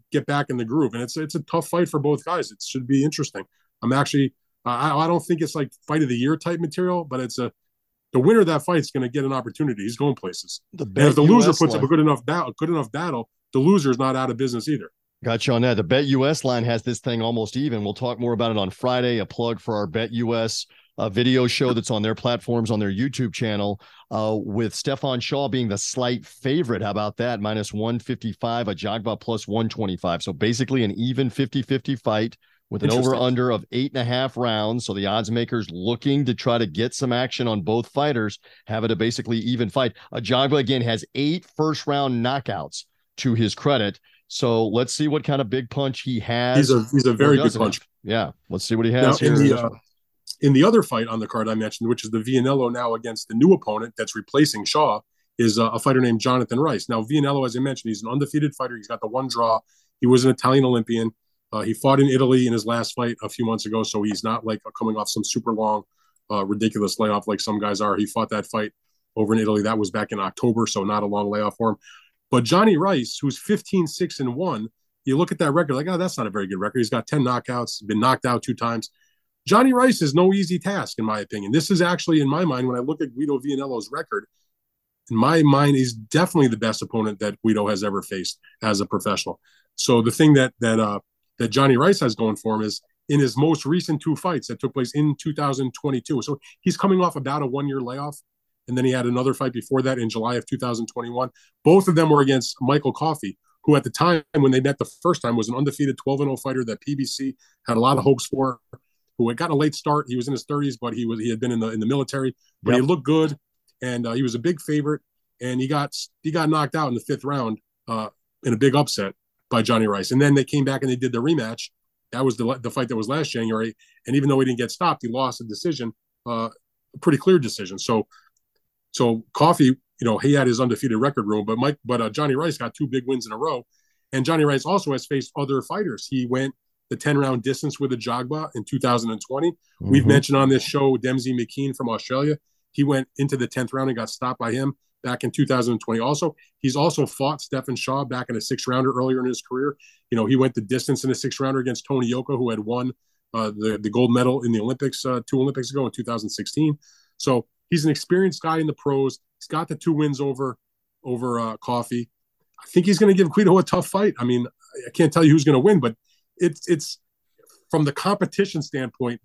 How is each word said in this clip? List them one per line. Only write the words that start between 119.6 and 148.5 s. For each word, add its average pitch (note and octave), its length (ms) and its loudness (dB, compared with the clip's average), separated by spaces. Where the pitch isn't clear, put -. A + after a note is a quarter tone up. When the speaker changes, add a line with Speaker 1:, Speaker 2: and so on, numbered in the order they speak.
Speaker 1:
Johnny A2 240 2
Rice. G2+ 240 -2
And B2+ 100 4
then C#3+ 140 6
they C3+ 100 4
came C#3 220 0
back C3+ 160 -2
and C3+ 80 -2
they B2+ 60 0
did B2 160 -2
the A#2 100 -2
rematch. B2 480 -2
That B2 100 -4
was B2+ 140 0
the, A#2+ 260 -2
the A#2 80 -6
fight B2 180 -4
that B2 80 -6
was A2 120 -4
last D3 220 -2
January. A2+ 440 -4
And B2 80 -2
even C#3+ 140 4
though C3+ 120 4
he C3 40 4
didn't B2+ 140 0
get A#2 120 -4
stopped, E3 300 -2
he A#2+ 80 -6
lost B2+ 320 -2
a A#2+ 40 -14
decision, A#2 480 -6
uh, A2+ 240 -4
a - 60 -20
pretty D#3 160 4
clear F#3 220 4
decision. G2+ 400 -8
So, A2 280 -2
so A#2 320 0
Coffey, D#3 320 6
you C3 100 4
know, A2+ 140 2
he C3 160 2
had C#3 140 4
his A#2+ 140 2
undefeated A#2+ 380 0
record B2+ 280 0
room, G#2+ 180 0
but A2+ 140 -4
Mike, C#3+ 260 0
but, A#2 160 0
uh, A2+ 80 0
Johnny C#3+ 260 0
Rice D3+ 220 -2
got A#2 180 -8
two D3 120 -4
big B2 200 -2
wins B2 200 -2
in A2 60 -12
a G#2+ 40 -10
row. C3 300 -4
And C3 120 0
Johnny D#3+ 200 2
Rice C#3 200 2
also F3 280 -2
has C3 140 -6
faced C3+ 300 -4
other C3+ 240 -2
fighters. D#3+ 500 -6
He C3 160 -2
went C3 280 -2
the B2 80 -6
ten D3 220 0
round C3 240 0
distance C3+ 360 -4
with C3+ 140 -2
Ajagba B2 640 -6
in G#2+ 100 -10
two C3+ 140 -4
thousand A#2+ 320 0
and A2 100 -6
twenty. D3+ 320 -2
We've A2+ 220 4
Speaker 2:
Mm-hmm. G2 80 2
Speaker 1:
mentioned C#3 300 4
on C3+ 100 4
this C3 140 4
show, C#3 340 0
Dempsey B2+ 380 -2
McKean B2+ 420 -4
from - 140 -6
Australia. C#3 480 -2
He C#3+ 100 0
went C#3 260 0
into C#3 180 -2
the A#2+ 100 -2
tenth B2+ 280 -6
round C3+ 160 -2
and A#2+ 60 -4
got A2+ 120 -6
stopped B2+ 300 -6
by A2+ 140 -4
him C3+ 200 -2
back B2 180 -6
in - 80 -2
two C#3+ 140 0
thousand B2 280 2
and A2 100 -2
twenty A2+ 180 -2
also. D3 340 -2
He's C3 140 -2
also D3 300 2
fought C#3+ 380 -4
Stephen C3 340 -6
Shaw C#3 300 -4
back B2 240 -8
in A#2+ 60 -4
a G#2+ 40 -6
six - 260 -6